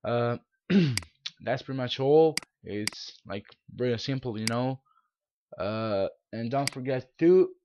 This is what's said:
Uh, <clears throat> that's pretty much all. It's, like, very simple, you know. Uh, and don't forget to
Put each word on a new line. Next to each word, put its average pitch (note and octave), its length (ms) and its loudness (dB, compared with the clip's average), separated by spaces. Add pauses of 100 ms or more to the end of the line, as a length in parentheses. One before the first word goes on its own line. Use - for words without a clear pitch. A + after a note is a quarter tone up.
Uh, A#2+ 320 0 (580)
<clears throat> - 460 -10
that's A#2+ 220 -4
pretty C3+ 160 -8
much B2+ 220 -4
all. D3+ 360 6 (280)
It's, G#2 640 -8
like, G2+ 200 -10 (280)
very A#2+ 240 -2
simple, C3 400 -6
you A2 80 -4
know. B2+ 340 -4 (800)
Uh, G#2 500 -2 (240)
and A2+ 180 -6
don't C3+ 220 -2
forget B2+ 360 -6 (100)
to F#3 320 6 (140)